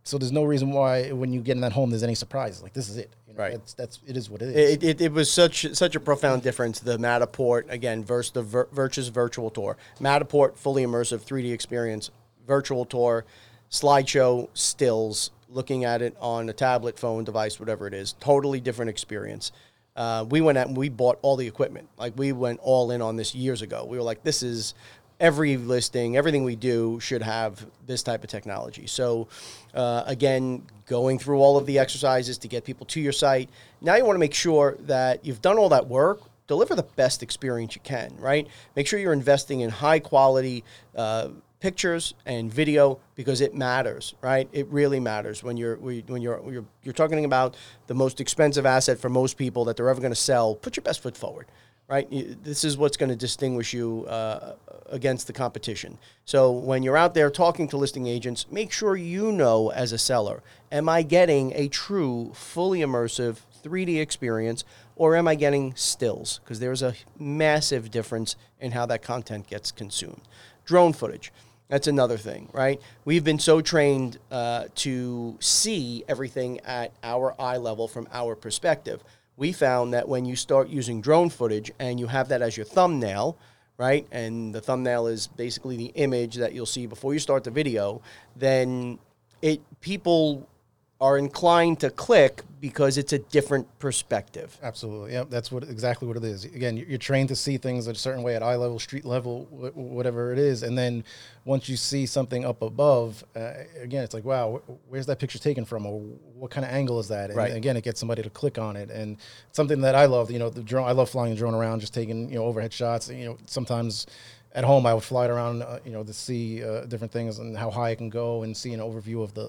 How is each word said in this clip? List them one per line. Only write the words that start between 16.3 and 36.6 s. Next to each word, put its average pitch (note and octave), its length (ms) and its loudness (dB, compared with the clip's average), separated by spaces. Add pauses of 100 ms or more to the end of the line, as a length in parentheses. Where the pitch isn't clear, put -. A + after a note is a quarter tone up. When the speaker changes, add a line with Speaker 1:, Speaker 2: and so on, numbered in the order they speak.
Speaker 2:
a G#2+ 40 -6
tablet, A#2+ 460 0
phone, A2+ 260 -4
device, G#2+ 360 -4
whatever G#2+ 260 -6
it G2 80 -10
is, G2 260 -8
totally C#3 400 2
different A#2+ 300 -4
experience. G#2 640 -10 (420)
Uh, A2+ 340 -4
we D3+ 120 2
went D3+ 180 6
out B2+ 100 2
and C3 80 -6
we C#3 120 -2
bought B2 340 2
all C#3 140 4
the B2+ 100 -4
equipment. - 420 -6 (100)
Like, A2+ 180 -8
we C#3 160 -2
went B2 300 -4
all B2+ 280 4
in A#2+ 120 -2
on A2 140 -2
this A2+ 180 -6
years B2+ 280 -4
ago. A2+ 220 -8
We B2 140 -10
were A#2+ 40 -4
like, A2+ 200 -4
"This D3+ 200 -2
is, A#2 300 -6 (480)
every D3+ 380 4
listing, A#2+ 580 0
everything C#3+ 280 4
we A#2+ 120 -2
do A#2 420 0
should A2+ 240 -4
have A2 420 -4 (220)
this B2 160 -6
type A2+ 220 -4
of - 60 -14
technology." G#2 560 -10
So, A#2+ 420 -2 (460)
uh, A#2+ 320 -2
again, C3 560 2 (240)
going C3 320 2
through C#3 220 2
all C#3 180 10
of C#3 80 -2
the C#3 120 2
exercises C3 600 2
to A2+ 100 -14
get A#2+ 160 -8
people B2+ 220 -12
to - 140 -6
your C#3+ 120 0
site. C3+ 380 2 (320)
Now E3+ 140 4
you B3+ 100 6
wanna G3 120 4
make D#3+ 160 2
sure D3 460 4
that B2+ 440 0
you've B2+ 180 -8
done G3+ 160 4
all G3+ 120 8
that C3+ 180 6
work, D3+ 320 2 (260)
deliver G3 280 2